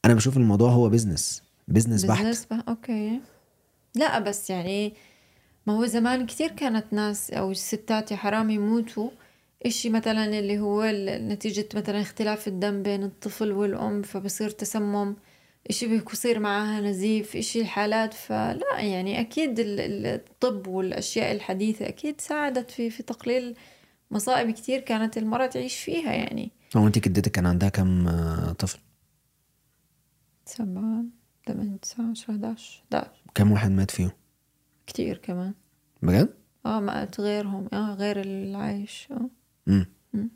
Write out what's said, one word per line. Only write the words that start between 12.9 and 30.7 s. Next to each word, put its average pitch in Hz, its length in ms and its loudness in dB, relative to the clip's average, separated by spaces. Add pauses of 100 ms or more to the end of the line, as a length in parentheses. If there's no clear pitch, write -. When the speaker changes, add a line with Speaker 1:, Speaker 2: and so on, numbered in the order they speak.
Speaker 2:
الطفل 208 480 -4
والأم 208 500 0
فبصير 202 480 -6
تسمم، 202 680 -2 (540)
إشي 233 180 -2
بيصير 220 520 0
معاها 208 420 0
نزيف، 208 540 0
إشي 226 260 -2
الحالات. 220 520 0
فلا، 220 680 -2
يعني 196 400 -2
أكيد 240 400 -2
ال-، 208 200 -2
ال-، - 260 -4
الطب 202 600 -2
والأشياء 190 640 -2
الحديثة 208 560 -2
أكيد 294 340 -8
ساعدت 277 500 -4
في، 233 180 -4
في 226 140 -10
تقليل 240 520 -4 (560)
مصائب 226 400 2
كتير 254 280 -2
كانت 220 380 0
المرأة 226 280 0
تعيش 254 320 -4
فيها 320 360 -2
يعني. - 380 -4 (260)
Speaker 1:
هو 107 100 8
أنت 107 120 6
جدتك 98 320 2
كان 90 140 2
عندها 90 240 4
كام، 92 380 4
آه، 82 440 0
طفل؟ - 280 -4 (1700)
Speaker 2:
سبعة، 220 580 -4 (420)